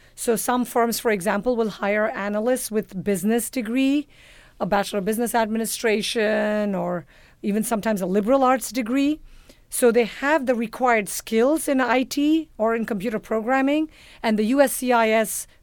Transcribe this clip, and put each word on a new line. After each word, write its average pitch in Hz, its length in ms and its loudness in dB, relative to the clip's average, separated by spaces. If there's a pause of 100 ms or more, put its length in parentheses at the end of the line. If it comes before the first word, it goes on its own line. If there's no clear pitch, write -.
(140)
So 233 220 -2
some 247 300 -2
firms, 233 340 0
for 240 100 0
example, 208 460 0
will 226 140 0
hire 214 400 -2
analysts 214 600 -2
with 208 320 -4
business 208 460 0
degree, 269 580 0 (540)
a 196 60 -2
Bachelor 202 320 -2
of 185 80 -2
Business 220 280 -2
Administration, 214 1400 0
or 175 320 -4 (360)
even 214 220 0
sometimes 220 380 -2
a 190 40 -2
liberal 214 380 2
arts 254 260 2
degree. 269 480 0 (520)
So 240 200 2
they 233 140 4
have 285 400 0
the 247 100 0
required 226 540 0
skills 254 600 0
in 269 120 2
I 254 220 2
T 302 560 0
or 226 160 2
in 226 100 -2
computer 214 340 -4
programming, 269 720 0 (340)
and 220 160 2
the 220 80 2
U 269 140 4
S 269 140 4
C 247 180 -2
I 226 160 4
S 220 380 0 (160)